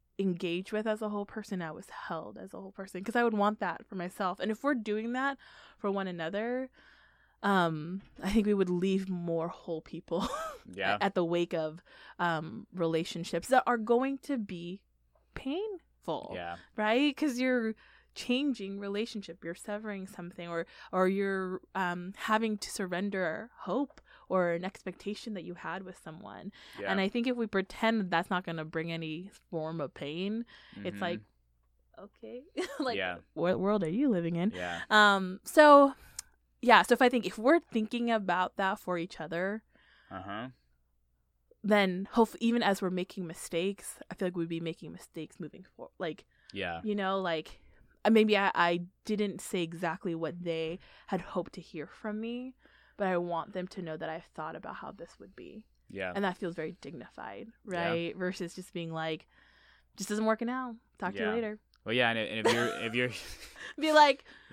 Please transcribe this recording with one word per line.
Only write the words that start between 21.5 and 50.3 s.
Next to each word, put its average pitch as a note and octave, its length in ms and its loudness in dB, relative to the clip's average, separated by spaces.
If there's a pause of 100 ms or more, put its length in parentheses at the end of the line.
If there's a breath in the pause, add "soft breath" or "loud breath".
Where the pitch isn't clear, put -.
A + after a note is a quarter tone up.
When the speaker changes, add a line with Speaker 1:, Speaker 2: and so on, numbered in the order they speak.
Speaker 1:
um, F3+ 420 -4
having A3 400 0
to - 120 -10
surrender F#3+ 800 -2 (100)
hope B3 420 -4 (260 loud breath)
or F3+ 240 2
an E3+ 140 -2
expectation G3 680 -8
that F3 80 -8
you F3 100 -10
had F3 300 -8
with F#3 140 -14
someone. D#3+ 540 -14 (260 loud breath)
Speaker 2:
Yeah. G3 140 -4
Speaker 1:
And G3 80 2
I F#3+ 80 2
think A#3 200 0
if B3 100 0
we A3+ 100 -2
pretend A3 540 0
that F#3 80 -4
that's E3+ 200 2
not F#3 140 0
gonna D#3+ 220 -6
bring D#3+ 260 -4
any E3 380 -6 (200)
form D#3+ 300 -4
of C#3 140 -4
pain, F#3 520 -4 (380 loud breath)
it's G#3+ 120 -6
Speaker 2:
Mm-hmm. G3+ 60 -12
Speaker 1:
like, F3 180 -2 (800)
okay, A3+ 460 -16 (120)
<laughs> A4 240 -4
like, B3+ 180 -2
Speaker 2:
Yeah. F2+ 220 -2 (160)
Speaker 1:
what E3+ 240 2
world G3+ 240 2
are D#3+ 60 -2
you B3+ 200 2
living E3+ 260 2
in? F3 160 2
Speaker 2:
Yeah. - 380 -4
Speaker 1:
Um, G3 540 6
so, C#4+ 500 10 (680 loud breath)
yeah, A3+ 200 10
so - 120 4
if A#3 80 6
I B3 80 8
think, A#3+ 160 2
if - 120 -6
we're C#4 220 6
thinking A#3 520 0
about F#3+ 460 0
that G3 220 0
for F3 180 -2
each E3+ 240 -6
other, F#3 420 -4 (480 soft breath)
Speaker 2:
Uh-huh. G2+ 380 -8 (1120)
Speaker 1:
then G3 480 4
hope-, A3+ 280 4
even A#3+ 240 2
as G3 180 2
we're F#3+ 80 0
making F3+ 380 -4
mistakes, F3+ 720 -4 (100)
I F3+ 60 -12
feel F#3+ 120 0
like F3+ 100 -4
we'd E3+ 120 -2
be E3 100 -4
making E3 320 -8
mistakes - 480 -14
moving F3+ 240 -12 (120)
forward. - 240 -16
Like, D#3+ 260 -6 (280 loud breath)
Speaker 2:
Yeah. E3+ 300 -4
Speaker 1:
you G#3 120 -2
know, G3 260 0
like, E3 400 -4 (440 soft breath)
uh, G#3+ 60 8
maybe A3 260 8
I, G3 180 4
I F3 300 2 (180)
didn't G3+ 380 -2
say F#3 200 -2
exactly E3+ 540 -4
what E3 260 -4